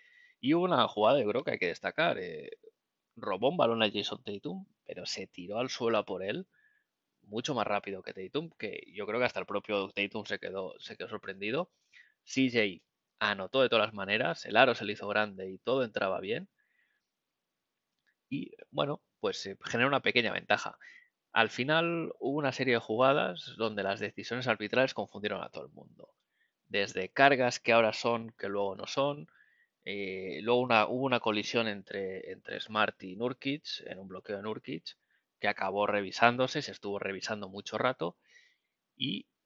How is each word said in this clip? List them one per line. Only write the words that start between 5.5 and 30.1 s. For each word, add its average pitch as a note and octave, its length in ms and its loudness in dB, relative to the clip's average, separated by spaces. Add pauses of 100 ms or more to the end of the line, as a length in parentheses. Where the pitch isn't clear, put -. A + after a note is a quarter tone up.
al B2+ 120 -4
suelo A#2 280 0
a G#2 60 0
por F#2 180 -6
él, B2 240 -6 (760)
mucho A2+ 320 -4
más G#2+ 120 0
rápido G2+ 360 -4
que - 120 -12
Tatum, C3+ 440 -8
que - 260 -8 (100)
yo G#2 120 -8
creo G#2+ 120 -2
que B2 80 2
hasta G#2+ 140 -4
el F#2 60 -6
propio G2+ 440 -2
Tatum G2+ 340 -4
se G2+ 140 -6
quedó, F#2 400 -8
se - 180 -14
quedó F#2 120 -10
sorprendido. G#2 640 -6 (540)
C C3 240 2
J G#2 360 2 (340)
anotó G#2 420 2
de B2 80 6
todas A2 180 6
las A2 80 -4
maneras, G#2+ 520 0
el G#2 100 2
aro A#2+ 180 10
se A2+ 100 -8
le G#2 80 -2
hizo G2+ 160 -6
grande G2+ 420 0
y F#2 80 -10
todo B2+ 240 0
entraba G2 380 -2
bien. A#2 280 -4 (1800)
Y, - 240 -6 (180)
bueno, D3 320 -2 (160)
pues G2 200 -2
se F#2+ 260 -10
genera B2 240 2
una C3+ 120 2
pequeña A2 320 2
ventaja. - 460 0 (540)
Al A2 180 6
final E3 680 0
hubo C#3 200 -2
una C#3 140 0
serie B2+ 220 2
de A#2 60 4
jugadas C#3 760 2
donde G#2+ 260 -2
las G2 180 0
decisiones A#2 480 -6
arbitrales A#2 460 2
confundieron G2+ 480 -4
a - 80 -12
todo - 140 -12
el - 80 -18
mundo. - 400 -20 (560)
Desde G2 420 -2
cargas C3 500 6
que A#2+ 120 2
ahora A2+ 200 6
son, A2+ 460 -2
que G2 100 -4
luego G2+ 260 -2
no G2+ 120 -12
son. C#3+ 420 -4 (560)
Eh, F#2+ 580 -6